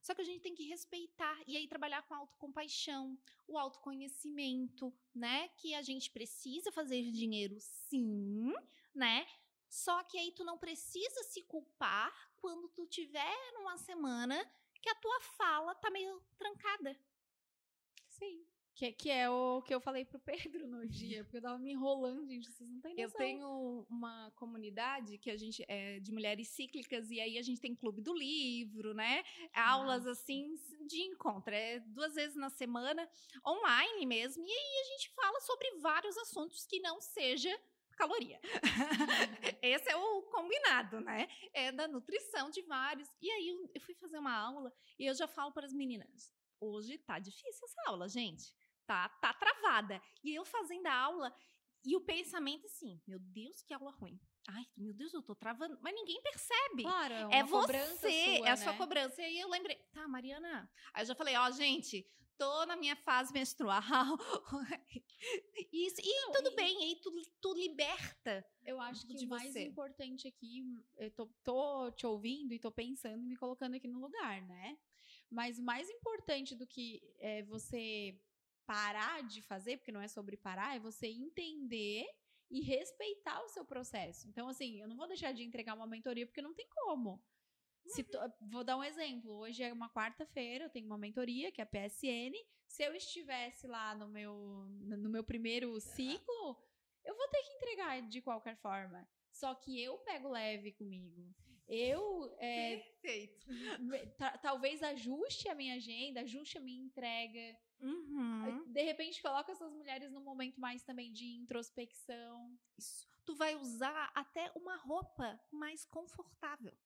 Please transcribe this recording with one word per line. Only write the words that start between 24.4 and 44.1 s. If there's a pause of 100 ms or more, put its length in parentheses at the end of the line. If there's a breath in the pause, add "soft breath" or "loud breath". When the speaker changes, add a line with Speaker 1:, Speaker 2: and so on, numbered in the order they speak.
Speaker 1:
que
a
gente
é
de
mulheres
cíclicas,
e
aí
a
gente
tem
clube
do
livro,
né? (300 loud breath)
Aulas,
Speaker 2:
Nossa.
Speaker 1:
assim, (320)
de
encontro.
É
duas
vezes
na
semana, (380 loud breath)
online
mesmo,
e
aí
a
gente
fala
sobre
vários
assuntos
que
não
seja (400)
caloria.
<laughs>
Speaker 2:
Uhum.
Speaker 1:
Esse
é
o
combinado,
né? (260 loud breath)
É
da
nutrição
de
vários. (140)
E
aí
eu,
eu
fui
fazer